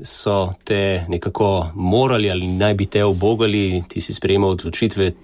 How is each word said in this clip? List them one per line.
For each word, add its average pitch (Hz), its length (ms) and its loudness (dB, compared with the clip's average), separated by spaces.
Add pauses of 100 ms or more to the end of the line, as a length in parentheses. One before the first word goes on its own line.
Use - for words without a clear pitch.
so 95 600 -2
te 98 460 -2
nekako 90 680 0
morali 104 580 2
ali 90 180 -2
naj 101 260 2
bi 98 120 0
te 101 160 0
ubogali, 101 800 2
ti - 160 -8
si - 120 -6
sprejemal 98 380 2
odločitve 92 600 -2 (100)